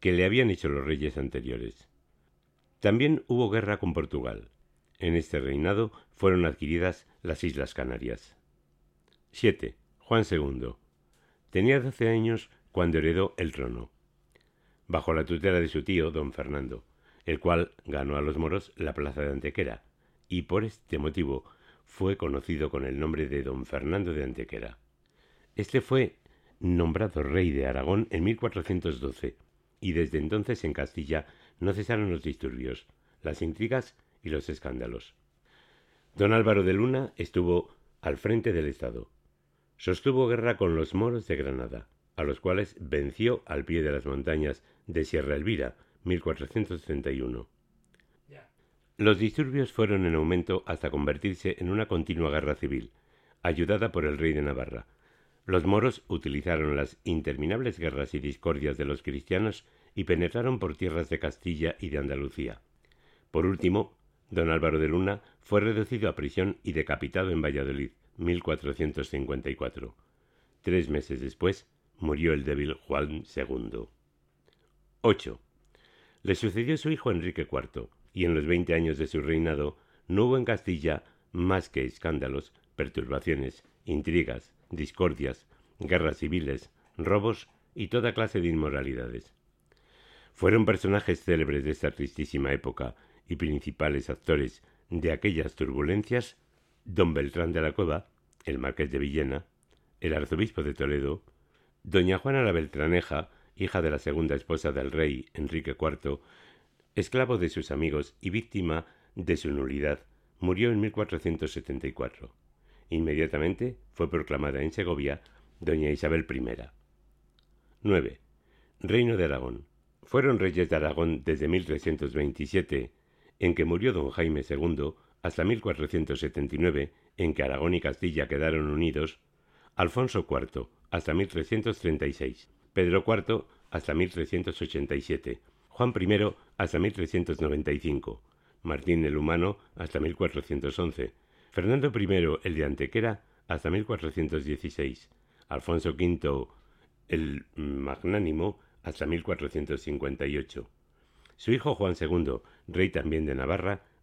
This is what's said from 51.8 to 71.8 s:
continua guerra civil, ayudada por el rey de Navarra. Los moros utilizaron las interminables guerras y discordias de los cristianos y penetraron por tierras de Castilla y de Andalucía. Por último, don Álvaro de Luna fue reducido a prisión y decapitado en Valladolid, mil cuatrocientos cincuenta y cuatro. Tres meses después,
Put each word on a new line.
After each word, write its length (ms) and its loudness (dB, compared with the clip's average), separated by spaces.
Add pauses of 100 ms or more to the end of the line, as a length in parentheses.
continua 440 0
guerra 240 0
civil, 360 -4 (520)
ayudada 480 0
por 140 -2
el 140 0
rey 140 2
de 100 0
Navarra. 440 -4 (600)
Los 180 2
moros 420 2
utilizaron 720 -2
las 260 -4
interminables 760 -2
guerras 360 -4
y 60 -2
discordias 560 -2
de 80 -2
los 180 -4
cristianos 640 -4 (280)
y 100 -4
penetraron 540 0
por 180 -4
tierras 320 -2
de 100 -2
Castilla 600 -2
y 80 -6
de 100 -4
Andalucía. 640 -6 (680)
Por 160 2
último, 520 2 (320)
don 200 2
Álvaro 280 2
de 100 2
Luna 340 0 (180)
fue 200 4
reducido 480 0
a 60 -2
prisión 480 0
y 100 -4
decapitado 580 -2
en 120 0
Valladolid, 480 -2 (280)
mil 240 0
cuatrocientos 640 -2
cincuenta 420 -4
y 60 -6
cuatro. 400 -8 (640)
Tres 300 2
meses 300 -2
después, 460 -2 (320)